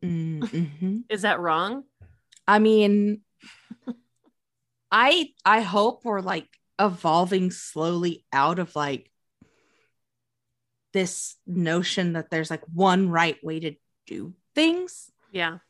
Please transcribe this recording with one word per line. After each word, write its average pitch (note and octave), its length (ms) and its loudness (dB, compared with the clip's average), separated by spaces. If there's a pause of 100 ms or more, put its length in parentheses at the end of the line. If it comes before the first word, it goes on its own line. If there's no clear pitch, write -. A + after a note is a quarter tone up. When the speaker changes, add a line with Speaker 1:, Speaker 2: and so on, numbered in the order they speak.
Speaker 1:
Mm-hmm. E3+ 1000 -4
Speaker 2:
<laughs> - 60 -20
Is G#3 120 -6
that G3 180 0
wrong? F3+ 440 -2 (640)
Speaker 1:
I G#3 100 6
mean, G#3 640 4 (680)
<laughs> - 1040 -18
I, C#4 380 4 (160)
I G#3+ 160 4
hope G#3 460 0
we're, G3+ 160 -4
like, F#3 260 -6 (300)
evolving F#3 720 2
slowly E3+ 840 -4
out D3 260 2
of, F3 160 -6
like, C#3 360 -6 (1800)
this - 440 -4 (100)
notion F3 680 -2
that D#3+ 160 -6
there's, D#3+ 200 -4
like, D#3+ 120 -8 (100)
one F#3 360 4
right E3 360 0
way D#3+ 160 -8
to D#3+ 140 -8 (320)
do G#2 280 -14 (200)
things. E4+ 560 -2 (220)
Speaker 2:
Yeah. E3+ 260 -4 (120)